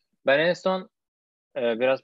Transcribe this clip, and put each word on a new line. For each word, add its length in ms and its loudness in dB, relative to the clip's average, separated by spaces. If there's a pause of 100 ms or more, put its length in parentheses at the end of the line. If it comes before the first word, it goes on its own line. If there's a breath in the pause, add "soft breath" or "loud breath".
(260)
ben 120 4
en 160 2
son, 360 -4 (640)
e, 240 -2
biraz 220 0